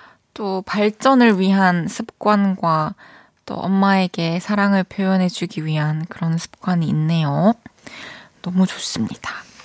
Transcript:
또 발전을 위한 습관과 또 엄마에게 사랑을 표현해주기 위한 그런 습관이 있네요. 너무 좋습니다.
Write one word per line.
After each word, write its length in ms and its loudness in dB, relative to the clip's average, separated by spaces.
또 320 -6
발전을 760 4
위한 480 2
습관과 1080 0
또 80 -10
엄마에게 840 0
사랑을 440 0
표현해주기 800 -2
위한 440 -2
그런 300 -2
습관이 500 -2
있네요. 680 2
너무 240 2
좋습니다. 640 -6